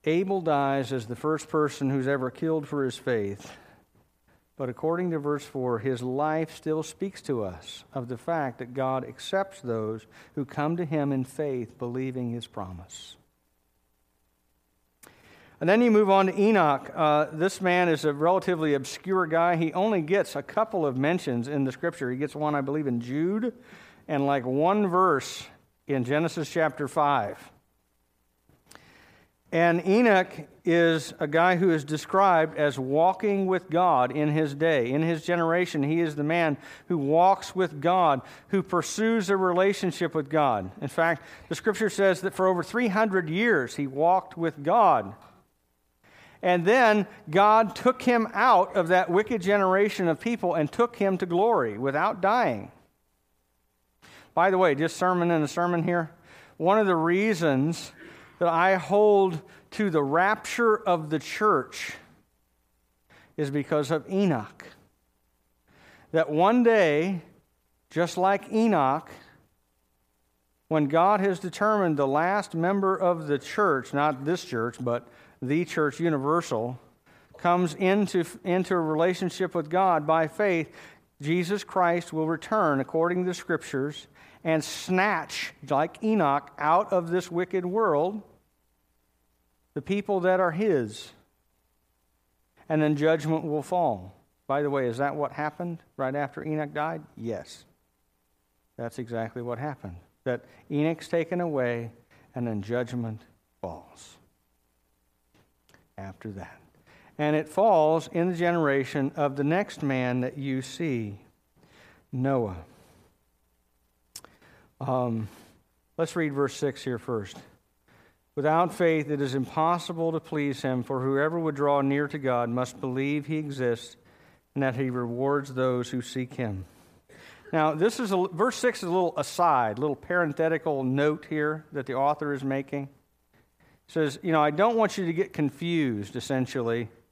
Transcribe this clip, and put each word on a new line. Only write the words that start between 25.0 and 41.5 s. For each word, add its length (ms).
in 180
Genesis 460
chapter 360
five. 520
And 340
Enoch 460
is 560
a 80
guy 260
who 160
is 140
described 760
as 180
walking 720
with 240
God 400
in 200
his 220
day. 380
In 100
his 240
generation, 600
he 160
is 160
the 80
man 320
who 100
walks 560
with 260
God, 420
who 160
pursues 640
a 60
relationship 760
with 160
God. 520
In 80
fact, 340
the 60